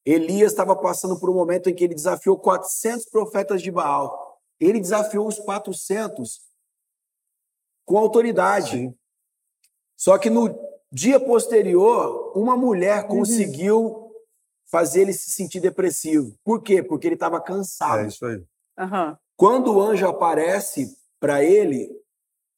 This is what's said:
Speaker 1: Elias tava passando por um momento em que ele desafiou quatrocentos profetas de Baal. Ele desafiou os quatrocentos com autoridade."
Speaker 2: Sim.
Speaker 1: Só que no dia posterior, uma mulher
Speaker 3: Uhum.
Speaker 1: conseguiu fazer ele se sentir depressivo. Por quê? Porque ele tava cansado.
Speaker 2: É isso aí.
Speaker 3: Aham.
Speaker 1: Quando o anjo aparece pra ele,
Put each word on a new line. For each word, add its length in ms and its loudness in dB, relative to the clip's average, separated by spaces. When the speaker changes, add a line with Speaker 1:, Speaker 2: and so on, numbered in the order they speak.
Speaker 1:
Elias 480 2
tava 240 2
passando 420 -4
por 120 -2
um 40 2
momento 360 0
em 40 0
que 100 -2
ele 100 0
desafiou 440 0
quatrocentos 680 -2
profetas 560 -2
de 80 -8
Baal. 680 -4
Ele 200 2
desafiou 460 -2
os 120 -8
quatrocentos 1000 -8
com 100 2
autoridade." 760 2
Speaker 2:
Sim. 220 -6
Speaker 1:
Só 220 4
que 100 0
no 260 2
dia 260 4
posterior, 1160 2
uma 200 2
mulher 480 0
Speaker 3:
Uhum. 40 -12
Speaker 1:
conseguiu 920 0
fazer 320 2
ele 120 2
se 160 -10
sentir 300 -8
depressivo. 760 0
Por 180 -2
quê? 200 2
Porque 240 -4
ele 100 -2
tava 240 -4
cansado. 640 -4
Speaker 2:
É 40 -6
isso 180 -10
aí. 160 -8
Speaker 3:
Aham. 380 -4
Speaker 1:
Quando 360 4
o 60 4
anjo 260 2
aparece 880 -2
pra 240 2
ele, 440 2